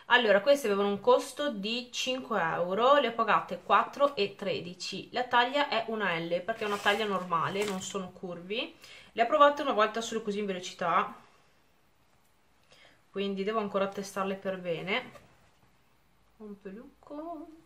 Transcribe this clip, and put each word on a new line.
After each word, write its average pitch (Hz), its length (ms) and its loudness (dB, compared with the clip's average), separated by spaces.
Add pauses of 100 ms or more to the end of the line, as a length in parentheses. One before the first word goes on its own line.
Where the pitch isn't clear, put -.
Allora, 220 340 6
queste 285 260 4
avevano 202 220 2
un 202 120 -2
costo 277 500 2
di 226 400 -6
cinque 254 480 -4
euro, 180 580 4
le 247 120 2
ho 233 40 -6
pagate 196 500 0
quattro 226 520 2
e 202 200 -2
tredici. 175 760 -8
La 240 120 -2
taglia 254 440 2
è 226 200 -2
una 202 300 -2
L, 170 240 -2
perché 220 220 -6
è 208 40 -2
una 202 100 -2
taglia 214 280 0
normale, 180 600 -2
non 190 160 -4
sono 185 300 -8
curvi. 185 640 -8 (360)
Le 220 100 -2
ho 233 40 6
provate 285 360 6
una 269 120 -2
volta 214 280 2
solo 226 200 -4
così 202 180 -4
in 208 60 -4
velocità, 185 680 -2 (1900)
quindi 196 340 -4
devo 220 160 -2
ancora 196 280 0
testarle 196 480 -4
per 190 240 -6
bene. 180 640 -6 (1120)
Un 208 240 -16
pelucco. 294 840 -12 (180)